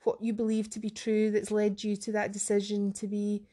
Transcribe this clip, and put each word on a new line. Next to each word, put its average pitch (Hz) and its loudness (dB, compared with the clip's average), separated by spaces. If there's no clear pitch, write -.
what - 2
you 226 0
believe 220 2
to - -12
be 214 -4
true 214 2
that's 208 0
led 208 2
you 208 0
to 208 -6
that 208 0
decision 202 0
to 208 -6
be 208 -2